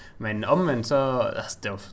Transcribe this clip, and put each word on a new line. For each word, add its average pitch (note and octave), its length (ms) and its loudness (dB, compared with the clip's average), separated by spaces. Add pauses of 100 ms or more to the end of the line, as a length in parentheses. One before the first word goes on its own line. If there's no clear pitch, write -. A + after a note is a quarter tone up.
(180)
Men G#2+ 280 -4
omvendt C#3 420 4
så, C3+ 320 2
altså, - 440 -2
det G#2 80 -2
var, F#2+ 100 -8 (120)